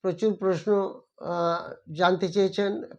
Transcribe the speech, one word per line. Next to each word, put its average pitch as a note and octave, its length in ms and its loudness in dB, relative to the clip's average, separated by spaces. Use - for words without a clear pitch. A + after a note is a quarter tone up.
প্রচুর F#3+ 360 0
প্রশ্ন, F#3+ 640 0
আহ, E3+ 720 -4
জানতে F3+ 360 2
চেয়েছেন, G3 540 0